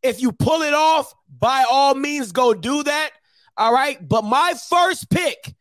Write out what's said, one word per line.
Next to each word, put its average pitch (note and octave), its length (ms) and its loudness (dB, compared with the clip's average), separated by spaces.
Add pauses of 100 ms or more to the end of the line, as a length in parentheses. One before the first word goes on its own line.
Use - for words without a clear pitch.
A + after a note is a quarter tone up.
If A#3+ 160 -2
you B3+ 100 0
pull D#4 300 0
it D4 140 0
off, D#4 360 2 (160)
by B3 400 0
all C4+ 280 4
means, C#4 360 -6
go B3 220 2
do B3+ 300 -4
that. D4 260 -2 (480)
All A3+ 160 2
right. C4+ 240 0 (100)
But A3 160 0
my C#4 300 0 (160)
first F4 400 0
pick - 520 -4